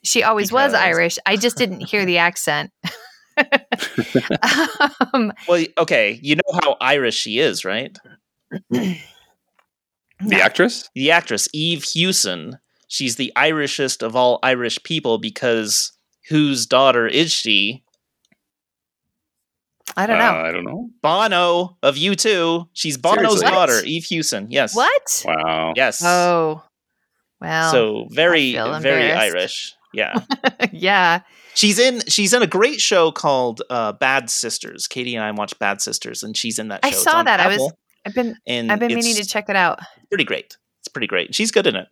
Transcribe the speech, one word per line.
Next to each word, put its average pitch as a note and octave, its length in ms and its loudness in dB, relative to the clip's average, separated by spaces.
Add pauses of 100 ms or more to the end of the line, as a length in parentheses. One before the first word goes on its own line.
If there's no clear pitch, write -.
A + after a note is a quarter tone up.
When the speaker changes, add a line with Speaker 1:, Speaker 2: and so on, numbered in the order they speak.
Speaker 1:
She - 200 0
always G#3 280 2
was C4 200 2
Speaker 2:
Because D#3+ 120 2
Speaker 1:
Irish. E3+ 420 2
I G#3 100 2
just A#3 220 0
didn't F#3 240 -2
hear G3+ 240 -2
the F3 140 2
accent." D#3+ 520 0 (680)
<laughs> D4+ 40 2 (1700)
Um, A3+ 200 0 (140)
Speaker 2:
Well, F3 160 2 (140)
okay, A#2+ 440 2
you C#3+ 140 0
know F3+ 260 0
how D3 200 0
Irish B2+ 340 2
she A2+ 240 -4
is, C3+ 260 0
right? A2+ 320 -6 (760)
Speaker 1:
<clears throat> - 0 - (1500)
Speaker 3:
The G3 140 2
Speaker 1:
No. - 20 4
Speaker 3:
actress? - 580 2
Speaker 2:
The C3+ 160 2
actress, E3+ 420 2
Eve D#3 320 -2
Hewson. C3+ 720 -2 (320)
She's B2 260 -4
the C3 220 -6
Irishest C#3+ 680 0
of A2+ 140 -2
all B2 260 4
Irish B2 400 0
people B2+ 340 -2
because A2 760 -2 (340)
whose C#3+ 380 0
daughter B2+ 420 4
is D#3 240 0
she? G#2+ 520 0 (2000)
Speaker 1:
I F#3 100 -2
don't A3 140 2
Speaker 3:
Uh, A3+ 120 4
Speaker 1:
know. D#3+ 80 0
Speaker 3:
I E2 120 -2
don't E2+ 140 -6
know. A#3 240 -10 (120)
Speaker 2:
Bono F3 800 2
of C#3 140 4
U F3+ 200 0
two. E3+ 580 0
She's C#3+ 240 -4
Bono's G3+ 420 4
Speaker 3:
Seriously? A3 100 2
Speaker 2:
daughter, D#3+ 260 4
Speaker 1:
What? A2 100 0
Speaker 2:
Eve E3 180 -4
Hewson. C3 460 -4
Yes. C3+ 260 0
Speaker 1:
What? F4 500 0
Speaker 3:
Wow. D#2+ 520 0
Speaker 2:
Yes. B2 260 0
Speaker 1:
Oh. E3+ 600 2 (760)
Well, D#3+ 320 -2
Speaker 2:
So A2 400 0
very, D3 480 2
Speaker 1:
I A2 60 -2
feel - 160 -4
Speaker 2:
very C#3 220 2
Speaker 1:
embarrassed. A2 320 2
Speaker 2:
Irish. - 380 -6 (200)
Yeah. G#2+ 260 -2 (280)
Speaker 1:
<laughs> - 260 -2
Yeah. F3+ 480 2 (340)
Speaker 2:
She's G#3 240 2
in, B3 300 2
she's G3+ 240 2
in B3 100 4
a A3 40 0
great G#3+ 340 0
show E3+ 320 4
called, B2+ 560 -2
uh, A#2 240 -2
Bad C3 360 0
Sisters. - 580 -6
Katie B2 280 -8
and A2 80 -4
I G#2+ 80 -4
watch G#2 280 -6
Bad G2+ 220 -2
Sisters, - 420 -8
and G#2+ 120 -10
she's A2+ 240 -4
in A2 80 -8
that G2+ 160 -4
show. C4+ 60 2
Speaker 1:
I - 20 0
Speaker 2:
It's - 120 -2
Speaker 1:
saw E4 160 4
Speaker 2:
on E4+ 60 2
Speaker 1:
that. A3 140 2
I F3+ 80 4
was, G3+ 80 2
Speaker 2:
Apple, C4 240 -2 (260)
Speaker 1:
I've G3+ 80 -10
been, A#3 220 -4 (120)
Speaker 2:
and A3 240 -2
Speaker 1:
I've G#3 80 0
been A#3 100 0
meaning A#3 280 0
Speaker 2:
it's G3+ 100 -4
Speaker 1:
to - 60 -8
check G#3 160 -4
it G3 80 -2
out. F3 220 2 (300)
Speaker 2:
pretty F#3 140 0
great. - 320 -6 (240)
It's - 80 -16
pretty A2+ 200 -6
great. - 280 -2
She's A3 160 0
good - 160 2
in A2+ 80 0
it. F#2 160 -8